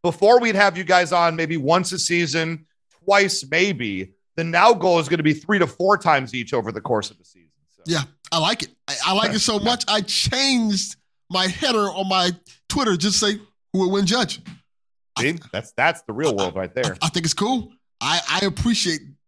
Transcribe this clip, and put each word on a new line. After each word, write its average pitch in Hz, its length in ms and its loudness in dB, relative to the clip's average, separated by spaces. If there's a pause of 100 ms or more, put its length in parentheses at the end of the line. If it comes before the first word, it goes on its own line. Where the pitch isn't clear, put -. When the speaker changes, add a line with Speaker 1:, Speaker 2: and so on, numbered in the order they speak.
Speaker 1:
Before, 202 380 4
we'd 226 140 0
have 196 240 2
you 185 60 -8
guys 175 280 2
on 170 240 2
maybe 165 220 -4
once 170 340 2
a 185 60 -8
season, 165 680 -2 (380)
twice 196 460 2
maybe. 123 640 -2 (240)
The 165 80 -4
now 175 280 4
goal 180 260 2
is 143 120 -2
gonna 165 120 0
be 151 120 2
three 196 240 -2
to 175 80 4
four 190 320 0
times 139 360 0
each 123 200 -6
over 113 180 -2
the 110 80 -8
course 107 300 -2
of - 80 -20
the - 60 -20
season. 85 260 -20 (260)
So. - 80 -20
Speaker 2:
Yeah, 160 200 -2 (280)
I 165 60 0
like 170 240 0
it. - 80 -12 (180)
I, 139 80 -8 (120)
I 185 40 2
like 214 220 0
it 220 60 0
so 220 180 0
Speaker 1:
Yeah. 202 60 -4
Speaker 2:
much. 240 240 0
I 214 120 0
changed 240 960 0 (320)
my 185 200 0
header 214 420 0
on 190 180 -6
my 185 220 2 (400)
Twitter, 233 260 0
just 185 240 0
say, 208 180 0 (360)
"Who 190 60 2
would 185 120 2
win 202 140 2
judge?" 220 340 -2 (760)
Speaker 1:
See? 127 120 0
Speaker 2:
I, 170 80 -6 (140)
Speaker 1:
That's, - 200 -8
that's 160 300 -2
the 107 120 -10
real 143 160 -2
Speaker 2:
I, 98 140 0
Speaker 1:
world 87 120 -6
right 95 180 -8
there. 127 280 -4
Speaker 2:
I, 160 40 -2
I - 40 0
think 165 160 -4
it's 151 80 -2
cool. 226 360 -2 (300)
I, 156 200 -2 (100)
I 185 160 0
appreciate 180 560 0
it. 143 80 -20 (180)